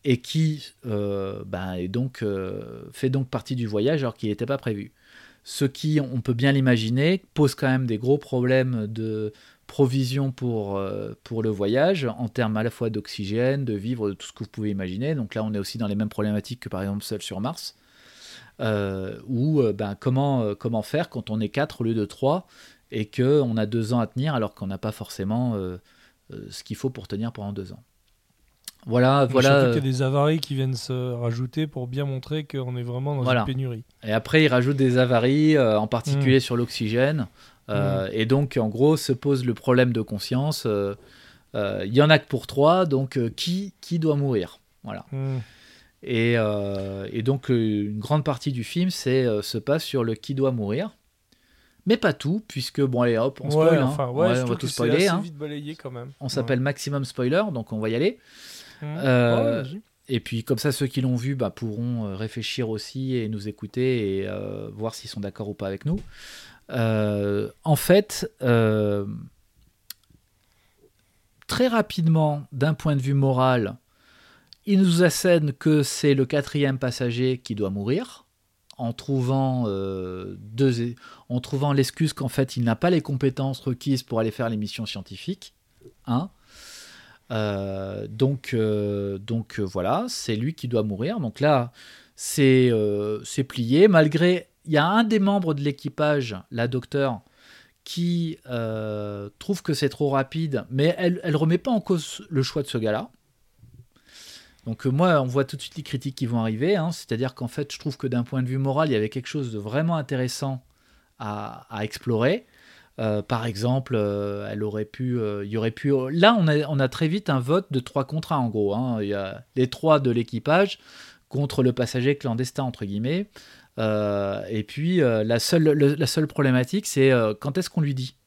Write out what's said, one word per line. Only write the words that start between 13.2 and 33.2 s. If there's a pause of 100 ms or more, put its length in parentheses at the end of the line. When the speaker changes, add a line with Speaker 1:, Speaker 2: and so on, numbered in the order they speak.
Speaker 1:
de
vivres,
de
tout
ce
que
vous
pouvez
imaginer.
Donc
là,
on
est
aussi
dans
les
mêmes
problématiques
que
par
exemple
Seul
sur
Mars, (840)
euh,
où,
euh,
ben,
comment,
euh,
comment
faire
quand
on
est
quatre
au
lieu
de
trois (440)
et
qu'on
a
deux
ans
à
tenir
alors
qu'on
n'a
pas
forcément,
euh, (560)
euh,
ce
qu'il
faut
pour
tenir
pendant
deux
ans. (1040)
Voilà,
Speaker 2:
Mais
Speaker 1:
voilà, (120)
Speaker 2:
surtout
qu'il
y
a
Speaker 1:
euh,
Speaker 2:
des
avaries
qui
viennent
se
rajouter
pour
bien
montrer
qu'on
est
vraiment
dans